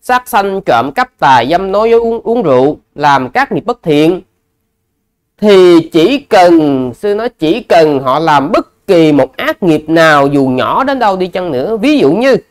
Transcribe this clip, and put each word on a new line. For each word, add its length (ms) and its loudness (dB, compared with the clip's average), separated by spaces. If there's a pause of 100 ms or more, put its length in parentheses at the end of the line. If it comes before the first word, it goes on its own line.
sát 280 -6
sanh, 380 -4
trộm 280 -2
cắp, 240 -6
tà 320 2
dâm, 220 -2
nói 180 0
dối, 100 4
uống, 200 -4
uống 220 -4
rượu, 360 0 (160)
làm 360 -2
các 220 -4
nghiệp 140 -6
bất 160 -8
thiện, 380 0 (1160)
thì 560 4
chỉ 260 0
cần, 760 2
sư 200 -4
nói, 140 -6
chỉ 340 -4
cần 380 2
họ 180 -2
làm 340 0
bất 340 -6
kỳ 260 2
một 240 0
ác 260 -6
nghiệp 260 0
nào 380 2
dù 200 0
nhỏ 380 -2
đến 140 -4
đâu 180 -2
đi 120 -6
chăng 240 -8
nữa, 240 -4
ví 220 0
dụ 140 0
như 240 2 (140)